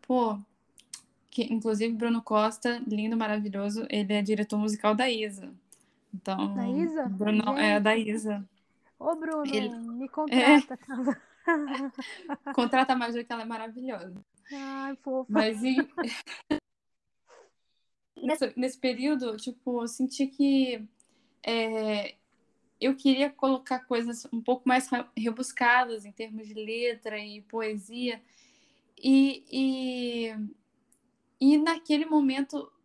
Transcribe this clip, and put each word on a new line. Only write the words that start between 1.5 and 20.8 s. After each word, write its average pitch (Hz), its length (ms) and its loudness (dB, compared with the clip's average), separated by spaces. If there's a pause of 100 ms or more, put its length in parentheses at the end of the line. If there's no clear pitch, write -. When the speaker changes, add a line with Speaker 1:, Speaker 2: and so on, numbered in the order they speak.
Speaker 1:
Bruno 233 300 0
Costa, 220 640 0
lindo, 214 300 -2
maravilhoso, 208 720 -2
ele 208 240 0
é 208 80 2
diretor 214 360 0
musical 214 380 2
da 254 140 2
Isa. 196 440 -6 (600)
Então, 190 240 -6 (160)
Speaker 2:
Da 196 160 -2
Isa? 311 400 0
Speaker 1:
Bruno 214 480 0
é 208 220 4
Speaker 2:
Gente. - 20 0
Speaker 1:
da 214 160 4
Isa. 214 500 -4 (520)
Speaker 2:
Ô, 311 160 0
Bruno, 311 400 -4
Speaker 1:
Ele 214 140 0
Speaker 2:
me 233 380 -10
Speaker 1:
É. - 20 -10
Speaker 2:
contrata. 269 680 4 (680)
<laughs> 277 1040 -4
Speaker 1:
Contrata 262 420 2
a - 20 4
Maju, 240 300 -4
que 240 80 -10
ela 226 100 -8
é - 20 -8
maravilhosa. 220 800 -10 (280)
Speaker 2:
Ai, 269 460 -8
fofa. 262 340 -6
Speaker 1:
Mas, 220 320 2
em-, 262 240 2 (140)
<laughs> 233 180 -6 (2000)
Nessa, 269 320 0
nesse 254 220 -2
período, 254 600 0
tipo, 240 460 -6
eu 233 40 -4
senti 262 400 -2
que, 269 560 2 (600)